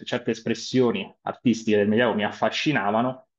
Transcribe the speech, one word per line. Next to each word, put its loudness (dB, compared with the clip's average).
certe -4
espressioni -2
artistiche 0
del 4
Medioevo 2
mi -2
affascinavano, 0